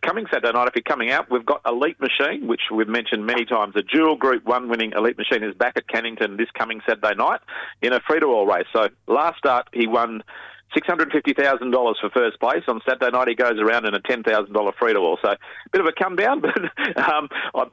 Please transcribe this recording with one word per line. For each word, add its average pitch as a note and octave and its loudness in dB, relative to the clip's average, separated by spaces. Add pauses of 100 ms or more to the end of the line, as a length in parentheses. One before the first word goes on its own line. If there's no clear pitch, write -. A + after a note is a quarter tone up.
coming G3 -2
Saturday C3 0
night, B2 2
if - -4
you're A#2 -2
coming B2+ -2
out, D#3 0
we've A#2+ 0
got C#3+ 0
Elite C3 0
Machine, C#3+ -2
which A#2 -2 (100)
we've A2 0
mentioned A2 -4
many A#2+ 0
times. G#2+ -2
The G#2 0
dual D#3 2
Group C3 0
one B2 0
winning A2+ -2
Elite A2+ 2
Machine G#2+ -2
is G2+ -4
back B2 0
at - -4
Cannington A2+ -4
this A#2 -2
coming A2+ -4
Saturday G#2 0
night C3+ 0 (400)
in A#2+ 0
a B2 2
free-to-all C#3 2
race. F#2 2
So A2 2 (200)
last D3 0
start, B2+ 2
he A#2 0
won A2+ 0 (500)
six - 0
hundred D#3+ 0
fifty D3 0
thousand C3 2
dollars A#2+ 2
for G#2 -2
first A#2+ 0
place. C#3 0
On A2+ -2
Saturday B2+ 0
night, B2+ 2
he A2+ 0
goes A#2+ 2
around A2 2
in G#2 -2
a G2 -4
ten A#2+ -2
thousand G#2+ 0
dollar G2+ 2
free-to-all. G2 2
So G#2 2
a G2+ 0 (340)
bit F#3 2
of E3+ 2
a E3 2
come F#3 -2
down, B3 2
<laughs> - -
but, D3+ 0 (400)
um, D3+ 0 (240)
I B2+ 0